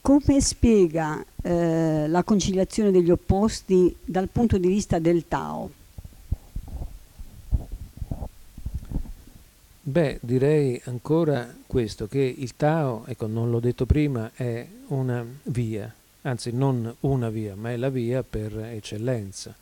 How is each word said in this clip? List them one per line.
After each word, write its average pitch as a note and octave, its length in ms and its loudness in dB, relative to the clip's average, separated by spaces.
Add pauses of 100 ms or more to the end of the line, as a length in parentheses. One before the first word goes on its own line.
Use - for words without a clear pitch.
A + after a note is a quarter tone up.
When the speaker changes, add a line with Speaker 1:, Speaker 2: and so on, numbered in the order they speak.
Speaker 1:
come C#4 400 4
spiega, E3 840 2 (180)
eh, E3 680 2
la F3 140 2
conciliazione G3 680 2
degli F3 200 6
opposti F#3 840 4 (100)
dal F#3 240 -2
punto A3 300 2
di F#3 100 2
vista G3 300 0
del E3 280 2
Tao? - 440 -6 (4000)
Speaker 2:
Beh, C#3+ 400 0
direi B2+ 600 2
ancora C3+ 680 0 (140)
questo, A2+ 400 -2
che C3+ 140 -2
il B2+ 360 -4
Tao, D3 500 0
ecco, A#2 200 -6
non A2+ 240 -2
l'ho A#2 100 2
detto B2 260 0
prima, C3 480 0
è B2 320 -6 (220)
una B2+ 360 -2 (200)
via, A2+ 480 -4 (300)
anzi B2 300 -4
non A#2+ 480 0
una C3 300 0
via, G#2+ 260 -6
ma A2+ 160 -8
è B2 40 -6
la B2 120 -2
via B2+ 340 -2
per G#2+ 360 -8
eccellenza. A2 1040 -8